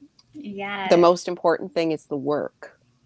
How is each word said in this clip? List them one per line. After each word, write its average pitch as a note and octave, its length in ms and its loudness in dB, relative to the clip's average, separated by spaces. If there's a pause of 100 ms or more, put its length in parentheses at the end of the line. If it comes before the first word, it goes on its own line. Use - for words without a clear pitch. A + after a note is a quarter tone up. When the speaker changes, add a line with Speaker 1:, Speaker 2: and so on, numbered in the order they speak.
(340)
Speaker 1:
Yes. G3 560 -8
Speaker 2:
The F3+ 80 6
most F3 300 6
important F3 440 -2
thing E3 200 -2
is D3+ 140 -6
the D3 100 -8
work. C#3 600 -6 (280)